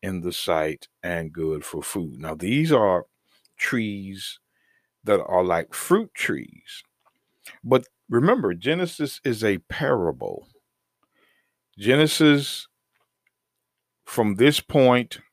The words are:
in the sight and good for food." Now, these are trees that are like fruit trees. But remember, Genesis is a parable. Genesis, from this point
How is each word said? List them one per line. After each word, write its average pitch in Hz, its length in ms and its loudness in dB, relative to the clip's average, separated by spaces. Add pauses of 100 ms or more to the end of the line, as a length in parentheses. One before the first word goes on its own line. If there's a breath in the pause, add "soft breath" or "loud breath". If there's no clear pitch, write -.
in 95 200 -6
the 87 100 -6
sight 78 560 -4 (160)
and 85 300 -6
good 78 320 -6
for 73 180 -10
food." 78 360 -8
Now, 78 160 -10
these 127 360 0
are 104 340 2 (520)
trees 101 800 -6 (640)
that 101 160 2
are 92 240 2
like 85 300 -2
fruit - 400 0
trees. - 720 -8 (800 loud breath)
But 123 240 2 (200)
remember, 135 460 2
Genesis 147 720 -4
is 113 180 -2
a 101 140 2
parable. 82 880 -4 (1300)
Genesis, 143 920 4 (1400)
from 107 300 -2
this 139 260 4
point 123 580 2 (140)